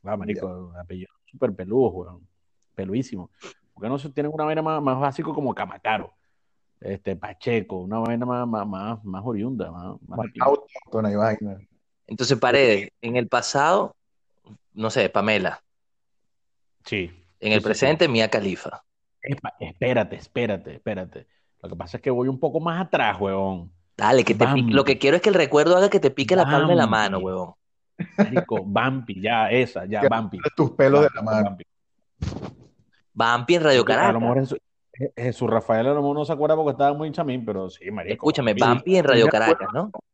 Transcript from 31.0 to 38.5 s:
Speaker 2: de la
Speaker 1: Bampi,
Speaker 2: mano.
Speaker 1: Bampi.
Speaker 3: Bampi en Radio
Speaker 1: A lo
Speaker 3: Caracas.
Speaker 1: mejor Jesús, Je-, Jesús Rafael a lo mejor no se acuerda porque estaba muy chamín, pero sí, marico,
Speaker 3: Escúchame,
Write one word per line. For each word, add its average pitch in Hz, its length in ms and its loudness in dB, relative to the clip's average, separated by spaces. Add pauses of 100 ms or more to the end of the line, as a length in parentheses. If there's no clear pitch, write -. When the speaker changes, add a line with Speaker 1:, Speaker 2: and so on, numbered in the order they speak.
Speaker 2:
de 151 140 6
la 113 60 -8
Speaker 1:
Bampi, 110 140 -2
Speaker 2:
mano. 107 140 2
Speaker 1:
Bampi. 95 140 -12 (1500)
Speaker 3:
Bampi 120 420 2
en 170 80 2
Radio 143 140 6
Speaker 1:
A 120 40 6
lo - 40 2
Speaker 3:
Caracas. 113 360 4
Speaker 1:
mejor 120 180 2
Jesús, 135 200 -4 (340)
Je-, 135 220 -6
Jesús 120 340 -2
Rafael 110 380 2
a 143 60 2
lo 147 80 0
mejor 143 140 0
no 147 100 -2
se 165 80 -4
acuerda 151 220 2
porque 156 160 0
estaba 139 240 2
muy 151 160 -6
chamín, 139 340 -4
pero 95 240 -6
sí, 87 220 -14
marico, 101 220 -8
Speaker 3:
Escúchame, 139 400 0